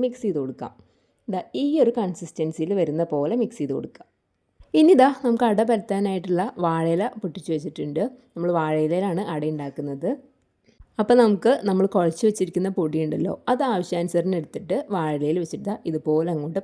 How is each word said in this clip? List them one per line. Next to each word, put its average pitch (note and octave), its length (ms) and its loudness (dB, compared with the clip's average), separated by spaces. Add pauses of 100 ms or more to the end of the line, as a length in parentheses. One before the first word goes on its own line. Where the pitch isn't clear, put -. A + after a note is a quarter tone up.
മിക്സ് B3 220 -6
ചെയ്ത് D#3+ 160 -2
കൊടുക്കാം. C3 280 -8 (640)
ദാ F3+ 80 -4 (220)
ഈ C#4+ 40 0 (160)
ഒരു A#3 160 4
കൺസിസ്റ്റൻസിയിൽ E3 720 -4 (100)
വരുന്ന D#3 220 0 (120)
പോലെ D3+ 280 0
മിക്സ് - 180 -6
ചെയ്ത് C3+ 160 -2
കൊടുക്കാം. - 300 -12 (720)
ഇനി D#4+ 200 8
ദാ B3+ 80 10 (160)
നമുക്ക് A#3+ 240 2
അട G#3+ 220 4
പരത്താനായിട്ടുള്ള G3 760 0 (220)
വാഴയില E3 380 2 (180)
പൊട്ടിച്ച് E3 320 -8
വെച്ചിട്ടുണ്ട്. D3+ 500 -4 (300)
നമ്മൾ F3 240 -2
വാഴയിലയിലാണ് E3 640 0 (120)
അട D3+ 80 -4 (120)
ഉണ്ടാക്കുന്നത്. C#3+ 540 -6 (920)
അപ്പോൾ A#3+ 200 4
നമുക്ക് A3 300 4 (180)
നമ്മൾ F#3+ 160 2 (100)
കുഴച്ച് E3+ 320 2
വെച്ചിരിക്കുന്ന F#3 500 -2
പൊടിയുണ്ടല്ലോ, D#3 560 -2 (180)
അത് B3+ 200 0
ആവശ്യാനുസരണം F3+ 680 0
എടുത്തിട്ട് F3 360 -6 (180)
വാഴയിലയിൽ D#3 480 0
വെച്ചിട്ട് - 280 -8
ദാ G#3+ 40 -4 (160)
ഇതുപോലെ D#3 440 0
അങ്ങോട്ട് E3 280 -4